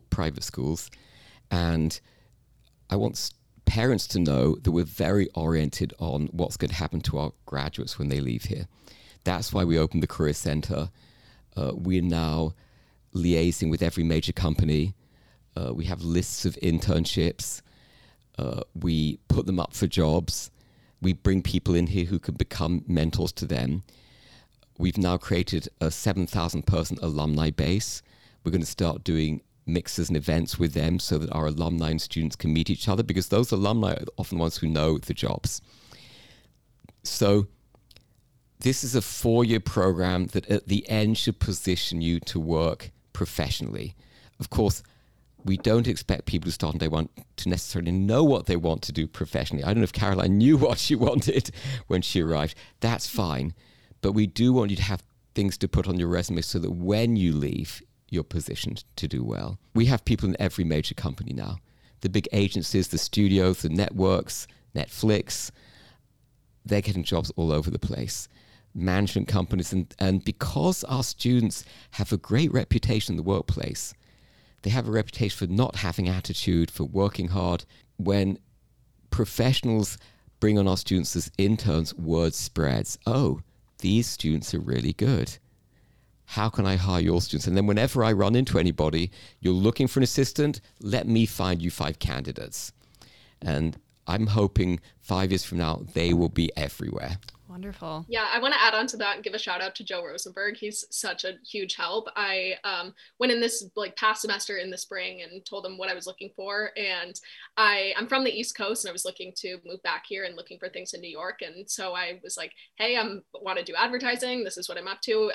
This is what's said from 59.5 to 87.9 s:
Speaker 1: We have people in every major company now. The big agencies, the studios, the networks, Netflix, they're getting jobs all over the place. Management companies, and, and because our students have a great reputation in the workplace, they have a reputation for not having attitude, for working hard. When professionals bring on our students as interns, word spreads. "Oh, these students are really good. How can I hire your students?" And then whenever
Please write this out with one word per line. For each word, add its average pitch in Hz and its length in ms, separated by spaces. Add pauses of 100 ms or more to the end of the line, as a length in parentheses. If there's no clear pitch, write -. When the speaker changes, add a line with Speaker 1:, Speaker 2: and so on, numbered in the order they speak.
Speaker 1:
We 117 120
have 127 180
people 110 240
in 90 100
every 98 240
major 78 320
company - 380
now. 57 240 (460)
The 92 80
big 101 220
agencies, 98 560
the 82 100
studios, 95 640
the 80 80
networks, 95 760 (260)
Netflix, - 800 (1120)
they're 104 160
getting 95 220
jobs 82 320
all 82 160
over 76 180
the - 120
place. - 480 (460)
Management 95 540
companies, 92 460
and, 92 240
and 92 260
because - 600
our 131 180
students 123 600 (280)
have - 200
a 107 60
great 131 360
reputation 110 600
in 82 60
the 78 40
workplace, - 720 (680)
they 98 80
have 117 180
a - 20
reputation 107 460 (100)
for 87 60
not 117 240
having 92 320
attitude, 90 640
for - 140
working 95 440
hard. 90 380 (320)
When 98 400 (720)
professionals 117 880 (420)
bring 107 180
on 98 80
our 95 120
students - 380
as 85 200
interns, 92 600
word 80 360
spreads. - 760
"Oh, 113 360 (380)
these 110 280
students - 460
are 82 60
really 62 340
good. 110 420 (880)
How 107 240
can 104 160
I 95 120
hire 90 260
your 87 180
students?" - 260
And 90 100
then 101 100
whenever 110 360